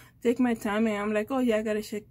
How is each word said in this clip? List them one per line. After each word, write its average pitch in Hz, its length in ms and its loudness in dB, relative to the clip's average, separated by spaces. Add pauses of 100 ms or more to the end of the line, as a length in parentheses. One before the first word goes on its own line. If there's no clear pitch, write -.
(220)
take 233 160 2
my 247 160 4
time 226 320 0
and 208 120 0
I'm 208 160 -2
like, 214 160 -2
"Oh 269 80 0
yeah, 240 180 4
I 220 60 0
gotta 214 200 -2
check 214 280 -8